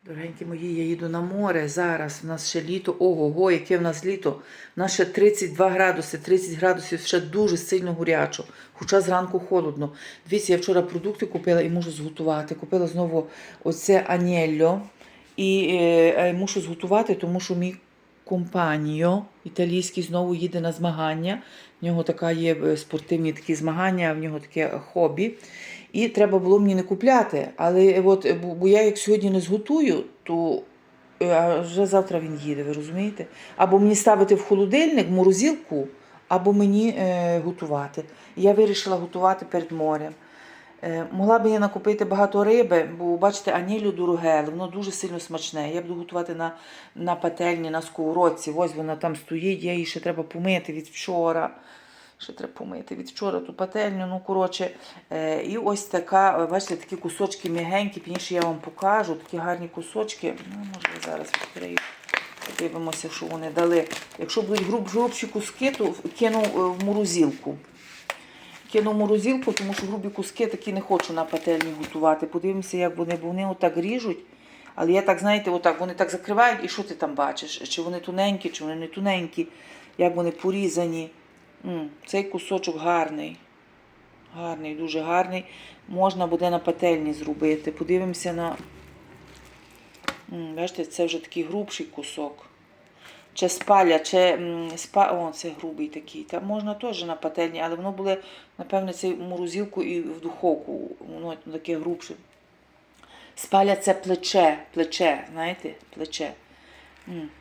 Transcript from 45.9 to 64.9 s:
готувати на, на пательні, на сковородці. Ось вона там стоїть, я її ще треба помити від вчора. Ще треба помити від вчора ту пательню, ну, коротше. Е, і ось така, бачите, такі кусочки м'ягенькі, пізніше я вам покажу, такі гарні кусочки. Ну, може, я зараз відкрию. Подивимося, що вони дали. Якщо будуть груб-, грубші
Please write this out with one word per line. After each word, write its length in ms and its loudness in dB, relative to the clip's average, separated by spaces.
готувати 400 -6
на, 180 -4
на 200 -2
пательні, 560 -2
на 120 -2
сковородці. 760 0
Ось 180 0
вона 220 -4
там 200 -4
стоїть, 480 -4
я 80 -2
її 140 -2
ще 140 -8
треба 220 -4
помити 500 -2
від 140 -10
вчора. 640 -2
Ще 120 -16
треба 200 -12
помити 420 -12
від 140 -14
вчора 320 -4
ту 120 -14
пательню, 540 -4
ну, 200 -6
коротше. 440 0
Е, 320 -2
і 160 -4
ось 260 -2
така, 680 2
бачите, 260 -2
такі 200 -10
кусочки 540 -6
м'ягенькі, 500 -2
пізніше 340 -10
я 60 2
вам 180 0
покажу, 560 0
такі 220 -12
гарні 320 -4
кусочки. 640 -6
Ну, 60 -14
може, 380 -6
я 140 -10
зараз 180 -8
відкрию. 500 -6
Подивимося, 640 -6
що 160 -10
вони 240 -8
дали. 340 2
Якщо 240 -4
будуть 240 0
груб-, 220 -2
грубші 380 -2